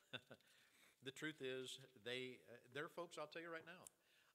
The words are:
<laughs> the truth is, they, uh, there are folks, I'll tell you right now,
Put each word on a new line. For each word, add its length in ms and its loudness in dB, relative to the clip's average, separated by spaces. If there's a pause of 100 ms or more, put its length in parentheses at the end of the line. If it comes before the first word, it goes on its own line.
(160)
<laughs> 880 -12
the 60 2
truth 320 0
is, 340 4 (240)
they, 460 2
uh, 80 -8 (160)
there 160 4
are 80 -8
folks, 240 2
I'll 100 0
tell 140 0
you 80 -2
right 160 -2
now, 160 -8 (500)